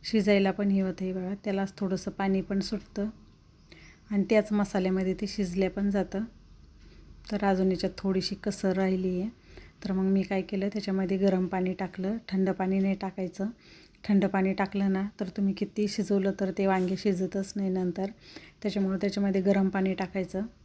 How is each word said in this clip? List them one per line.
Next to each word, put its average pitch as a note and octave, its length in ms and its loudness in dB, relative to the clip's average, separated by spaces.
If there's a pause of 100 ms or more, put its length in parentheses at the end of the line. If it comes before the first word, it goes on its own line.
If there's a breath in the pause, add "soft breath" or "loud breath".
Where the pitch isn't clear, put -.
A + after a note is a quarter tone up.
शिजायला G3 480 4
पण G3+ 180 0
हे G3 120 4
होतं F#3 220 -4
आहे F#3 100 -4
बघा, F#3 200 -4 (100)
त्यालाच G3 340 -2
थोडंसं F#3+ 340 -2
पाणी G3 300 0
पण G3 180 -2
सुटतं G3+ 480 -4 (1040 loud breath)
आणि G3+ 180 2
त्याच G#3+ 220 4
मसाल्यामध्ये F#3+ 640 0
ते G3 140 -4
शिजल्या F#3+ 440 0
पण G3 180 0
जातं. G3 340 0 (1080 loud breath)
तर G3+ 140 -2
अजून F#3+ 260 4
याच्यात F#3 260 0
थोडीशी F#3+ 380 0
कसर G3 380 -2
राहिली F#3 480 0
आहे, A3 80 -4 (540 loud breath)
तर G3 80 -4
मग F#3+ 120 0
मी F#3+ 180 4
काय F#3+ 200 0
केलं, G3 280 -2
त्याच्यामध्ये F#3+ 480 -2
गरम F#3 300 4
पाणी F#3 260 -2
टाकलं, F#3+ 440 -4 (120)
थंड F#3+ 200 2
पाणी F#3 300 0
नाही F#3+ 160 2
टाकायचं. F#3+ 520 -6 (560 loud breath)
थंड G3+ 220 4
पाणी F#3+ 280 2
टाकलं G3 400 0
ना, F#3+ 140 0 (120)
तर F#3+ 100 -4
तुम्ही G3 240 0
किती G#3 340 -2
शिजवलं G3 520 0
तर F#3+ 180 0
ते G3 100 2
वांगे F#3 300 2
शिजतच F#3+ 580 -2
नाही G3 140 0
नंतर, F#3 400 -2 (520 loud breath)
त्याच्यामुळं F#3+ 360 0
त्याच्यामध्ये G3 440 0
गरम G3 280 4
पाणी F#3+ 240 0
टाकायचं. F#3 480 -4 (240)